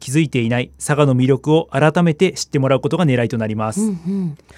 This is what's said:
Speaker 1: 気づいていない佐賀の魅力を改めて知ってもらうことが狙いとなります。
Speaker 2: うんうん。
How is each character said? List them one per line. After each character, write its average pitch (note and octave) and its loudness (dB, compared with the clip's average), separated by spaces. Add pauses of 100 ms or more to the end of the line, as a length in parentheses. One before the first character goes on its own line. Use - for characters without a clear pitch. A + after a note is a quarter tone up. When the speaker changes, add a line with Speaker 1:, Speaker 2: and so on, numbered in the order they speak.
Speaker 1:
気 B2+ -12
づ C#3+ 2
い D#3+ 2
て B2 -2
い A2+ -2
な A#2+ 0
い - -6
佐 D3 -4
賀 D3 4
の C3 2
魅 B2+ 2
力 C#3 0
を D#3+ 2
改 D3+ 2
め E3 2
て F#3 0
知 - -10
っ - -
て D3 -2
も C3+ 0
ら C3+ 4
う B2 0
こ C#3 -4
と D#3+ -2
が F3 0
狙 A#2+ 2
い G#2+ -2
と A#2+ -4
な A2 -4
り G#2+ -4
ま A2 -4
す。 G3 -4
Speaker 2:
う A3 0
ん A3 -2
う G3+ -4
ん。 F3 -6 (200)